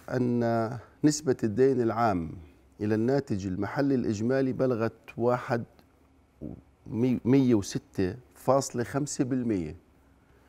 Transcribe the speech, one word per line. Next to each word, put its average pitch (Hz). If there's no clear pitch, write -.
أن 120
نسبة 143
الدين 123
العام 104
إلى 107
الناتج 113
المحلي 101
الإجمالي 123
بلغت 113
واحد، 120
مي-، 120
مية 123
وستة 98
فاصلة 127
خمسة 139
بالمية، 113